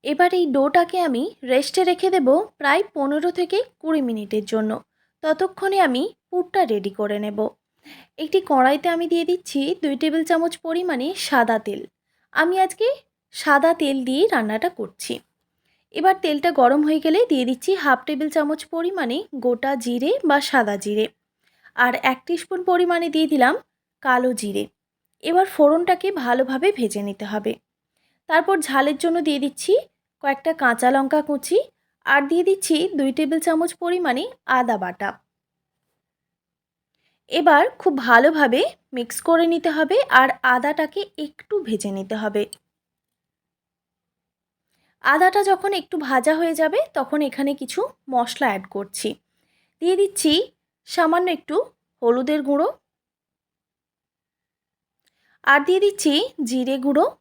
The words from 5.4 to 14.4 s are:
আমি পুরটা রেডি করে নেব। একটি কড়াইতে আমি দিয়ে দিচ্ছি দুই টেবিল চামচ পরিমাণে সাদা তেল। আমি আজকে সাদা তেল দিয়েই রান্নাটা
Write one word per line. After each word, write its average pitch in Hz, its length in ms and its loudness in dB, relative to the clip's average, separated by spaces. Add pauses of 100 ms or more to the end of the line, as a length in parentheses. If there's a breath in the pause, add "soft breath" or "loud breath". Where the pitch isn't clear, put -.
আমি 269 220 0 (220)
পুরটা 359 400 -2
রেডি 202 280 -4
করে 208 260 -4
নেব। 208 200 -8 (800 loud breath)
একটি 320 280 -2
কড়াইতে 277 420 2
আমি 339 180 -2
দিয়ে 339 180 0
দিচ্ছি 359 340 -4 (200)
দুই 277 180 -2
টেবিল 311 280 0
চামচ 330 320 0
পরিমাণে 330 500 -4 (120)
সাদা 233 400 0
তেল। - 220 -10 (520)
আমি 339 260 0
আজকে 381 280 0 (480)
সাদা 302 380 2
তেল 277 320 0
দিয়েই 277 220 2
রান্নাটা 233 420 -2